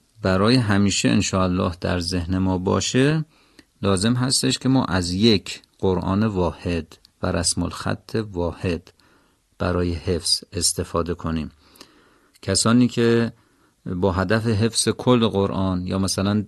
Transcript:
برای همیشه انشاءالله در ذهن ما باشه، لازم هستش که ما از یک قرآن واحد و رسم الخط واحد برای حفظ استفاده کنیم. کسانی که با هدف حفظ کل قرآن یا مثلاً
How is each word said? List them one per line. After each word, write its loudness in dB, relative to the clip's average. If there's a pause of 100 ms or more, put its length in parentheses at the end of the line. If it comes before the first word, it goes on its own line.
(220)
برای 4
همیشه 2
انشاءالله 0
در -2
ذهن -2
ما 0
باشه، 0 (580)
لازم 2
هستش 0
که -2
ما 2
از -2
یک 0 (160)
قرآن 0
واحد -4 (240)
و -2
رسم -2
الخط -6
واحد -4 (680)
برای 0
حفظ -4
استفاده -2
کنیم. -6 (920)
کسانی 4
که 2 (540)
با 0
هدف 0
حفظ 0
کل 2
قرآن 0
یا -2
مثلاً 0